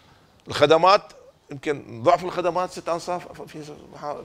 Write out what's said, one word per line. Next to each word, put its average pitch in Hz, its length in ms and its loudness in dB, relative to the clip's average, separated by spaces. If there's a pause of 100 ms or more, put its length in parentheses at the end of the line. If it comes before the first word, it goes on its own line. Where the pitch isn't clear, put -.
(480)
الخدمات، 165 540 6 (500)
يمكن 131 520 -8
ضعف 170 200 4
الخدمات 175 480 -4
ست 170 180 -10
أنصاف 170 580 -8
في 156 120 -16 (340)
محا-، 147 320 -10